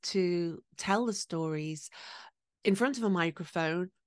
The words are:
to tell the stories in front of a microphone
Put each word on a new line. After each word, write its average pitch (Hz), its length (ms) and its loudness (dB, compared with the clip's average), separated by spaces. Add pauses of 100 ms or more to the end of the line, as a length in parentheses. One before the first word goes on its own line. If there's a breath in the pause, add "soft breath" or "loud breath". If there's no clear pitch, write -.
to 175 580 0 (160)
tell 208 300 2
the 220 60 0
stories 156 760 -4 (760 loud breath)
in 196 100 6
front 254 240 2
of 226 60 0
a 208 40 4
microphone 170 800 0 (160)